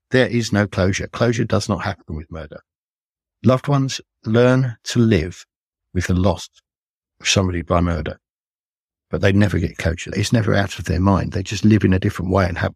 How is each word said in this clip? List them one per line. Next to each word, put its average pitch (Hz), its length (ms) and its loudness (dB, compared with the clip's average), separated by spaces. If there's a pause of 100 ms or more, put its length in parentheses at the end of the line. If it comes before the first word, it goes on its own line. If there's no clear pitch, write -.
(120)
there 127 160 4
is 113 260 -2
no 101 140 2
closure. 98 400 -2
Closure 117 360 0
does 107 240 -2
not 92 160 -4
happen 92 320 -8
with 78 160 -12
murder. 80 300 -14 (840)
Loved 131 240 2
ones 135 320 0 (260)
learn 123 580 2
to - 160 -2
live 92 440 2 (520)
with 90 100 -2
the 92 80 -2
loss 92 340 0 (720)
of - 80 -10
somebody 90 360 0
by 87 180 0
murder, 82 380 -2 (880)
but 82 120 -4
they 98 100 4
never 98 260 2
get 82 200 -4
closure. 82 380 -6
It's 104 160 -2
never 104 220 2
out 98 240 -2
of - 80 -10
their 87 140 -2
mind. 95 320 2
They 98 100 -4
just 101 240 -4
live 107 180 4
in 95 100 2
a 92 60 2
different 92 320 -4
way 95 160 2
and 90 120 -8
have, 95 160 -4